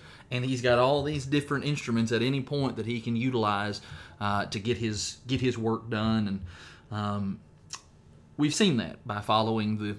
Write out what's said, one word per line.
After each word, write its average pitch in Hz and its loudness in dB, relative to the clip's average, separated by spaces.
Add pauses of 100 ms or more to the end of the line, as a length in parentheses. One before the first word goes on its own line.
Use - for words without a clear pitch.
(280)
and 123 -2
he's 131 -2
got 123 6
all 139 6
these 143 -2
different 139 0
instruments 117 0
at 113 4
any 135 0
point 135 -2
that 107 -4
he 117 -4
can 117 -2
utilize, 104 0 (400)
uh, 101 0
to - -6
get 110 0
his, 107 -4
get 123 0
his 127 0
work 113 -2
done. 110 2
And, 95 -4 (500)
um, 101 -2 (960)
we've 151 2
seen 185 4
that 82 -6
by 104 -4
following 110 2
the 104 -2